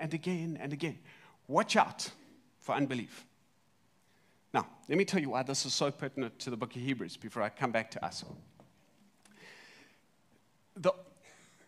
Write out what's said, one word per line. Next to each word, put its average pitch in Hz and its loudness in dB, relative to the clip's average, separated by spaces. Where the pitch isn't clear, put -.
and 156 -2
again 165 -2
and 143 -4
again. 151 -4
Watch 214 4
out - 2
for 120 0
unbelief. 127 -2
Now, 120 2
let 151 4
me 190 6
tell 190 2
you 139 -2
why 127 2
this 131 0
is 127 -2
so 139 2
pertinent 131 -4
to - -6
the 120 -2
book 113 -4
of 123 -6
Hebrews 120 -2
before 110 -6
I 104 4
come 123 0
back 110 0
to - -6
us. - -6
The, 185 4